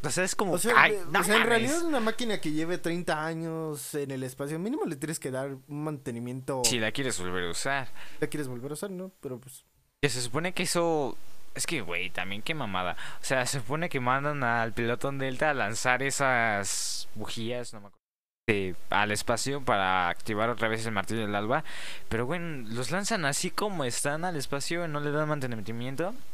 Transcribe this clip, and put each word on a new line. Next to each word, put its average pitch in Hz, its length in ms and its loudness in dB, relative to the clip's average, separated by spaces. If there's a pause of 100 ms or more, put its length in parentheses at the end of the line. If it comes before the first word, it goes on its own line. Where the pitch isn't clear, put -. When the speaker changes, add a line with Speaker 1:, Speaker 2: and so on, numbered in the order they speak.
Speaker 1:
o 160 60 -2
sea, 165 140 2
es 185 120 0
como, 190 180 2
Speaker 2:
O 180 40 2
sea, 220 200 4
Speaker 1:
ay, - 160 10
Speaker 2:
de-, 185 180 -4
Speaker 1:
no 190 80 4
Speaker 2:
o 190 40 2
sea, 202 120 4
en - 60 8
Speaker 1:
mames. 226 80 2
Speaker 2:
realidad 247 340 4
una 311 160 2
máquina 220 400 0
que 156 140 0
lleve 165 240 0
treinta 165 480 -2
años 160 720 -4
en 143 160 -2
el 131 120 -4
espacio, 143 340 -4
mínimo 240 280 -2
le 165 100 -2
tienes 156 240 -4
que 139 120 -4
dar 131 180 -2 (180)
un 147 160 -6
mantenimiento. 131 800 -4
Speaker 1:
Si 120 160 2
la 110 140 0
quieres 131 260 -2
volver 90 260 -2
a 85 60 -2
usar. 135 380 -2 (320)
Speaker 2:
La 151 60 -2
quieres 147 200 -6
volver 127 240 -8
a 151 40 -6
usar, 202 160 -8
¿no? 185 280 -10
Pero 127 180 -8
pues - 280 -16 (360)
Speaker 1:
Que 143 80 2
se 127 120 0
supone 147 320 0
que 185 100 0
eso, 160 540 2 (380)
es 127 120 -2
que, 151 140 0
güey, 87 280 -2
también 95 320 -2
qué 165 120 -2
mamada. 95 420 0 (260)
O - 40 -2
sea, 131 220 4
se 139 120 0
supone 156 300 0
que 151 100 0
mandan 135 460 2
al 117 260 2
pelotón 123 460 0
Delta 135 320 2
a 147 40 4
lanzar 123 500 2
esas 117 1120 2
bujías, 117 580 -4
no 107 80 -12
me 101 60 -14
acuerdo, - 80 -20 (520)
eh, 98 280 2 (160)
al 104 200 4
espacio 127 540 0
para 92 420 4
activar 107 440 0
otra 113 160 0
vez 110 180 0
el 117 60 -2
martillo 107 300 0
del 104 120 -2
alba. 110 300 0 (460)
Pero, 120 180 0
güey, 175 120 -2 (260)
los 117 260 -2
lanzan 196 340 0
así 139 240 0
como 185 360 0
están 147 380 -2
al 180 120 -2
espacio, 151 520 -2
no 147 120 -2
le 147 100 -2
dan 151 180 2
mantenimiento. 131 840 -2 (200)